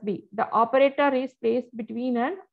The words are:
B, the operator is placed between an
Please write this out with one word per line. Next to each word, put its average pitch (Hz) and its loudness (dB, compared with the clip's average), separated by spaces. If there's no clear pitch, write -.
B, 202 -6
the 208 -2
operator 269 4
is 254 -2
placed 240 -2
between 233 -4
an 285 -2